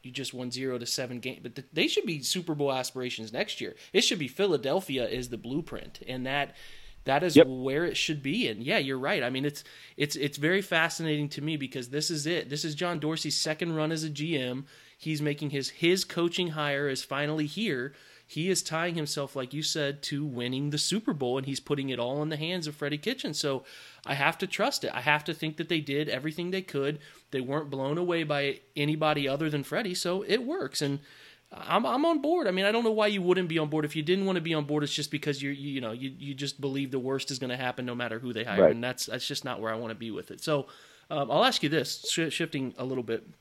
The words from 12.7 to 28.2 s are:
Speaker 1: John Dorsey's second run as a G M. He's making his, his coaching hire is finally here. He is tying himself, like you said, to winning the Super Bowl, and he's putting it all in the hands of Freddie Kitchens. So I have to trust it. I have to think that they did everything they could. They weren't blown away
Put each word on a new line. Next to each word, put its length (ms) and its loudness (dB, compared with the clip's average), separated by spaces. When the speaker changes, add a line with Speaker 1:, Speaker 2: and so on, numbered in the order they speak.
Speaker 1:
John 240 -2
Dorsey's 380 -2
second 380 0
run 180 2
as 100 -2
a 60 -2
G 280 -2
M. 280 -2
He's 240 -2
making 300 0
his, 180 -2
his 340 4
coaching 460 0
hire 400 0
is 140 -2
finally 420 0
here. 480 -2
He 240 -2
is 140 2
tying 320 0
himself, 400 -2
like 180 -4
you 80 -2
said, 420 0
to 220 -2
winning 440 0
the 80 -2
Super 360 0
Bowl, 240 2
and 80 -2
he's 140 -4
putting 300 -2
it 100 -2
all 240 0
in 60 -2
the 80 -2
hands 300 -4
of 80 -8
Freddie 220 -2
Kitchens. 400 -4
So 260 0
I 60 0
have 260 2
to 80 -2
trust 380 0
it. 80 -2
I 80 -4
have 240 4
to 80 -2
think 240 -4
that 100 -4
they 140 2
did 260 0
everything 420 -2
they 120 -2
could. 380 -2
They 100 0
weren't 280 -2
blown 280 -2
away 260 2